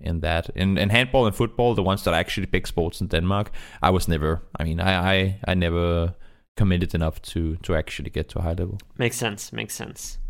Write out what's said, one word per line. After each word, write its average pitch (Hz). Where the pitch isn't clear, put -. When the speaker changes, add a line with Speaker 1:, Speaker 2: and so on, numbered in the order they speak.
Speaker 1:
in 82
that. 82
In, 95
in 98
handball 123
and 101
football, 120
the 107
ones 95
that 85
are 82
actually 92
big -
sports 82
in 90
Denmark, 92
I 92
was 92
never, 80
I -
mean, 82
I, 92
I, 95
I 92
never 85
committed 92
enough 80
to, 82
to -
actually -
get -
to -
a -
high 85
level. 95
Speaker 2:
Makes 117
sense, 107
makes 110
sense. -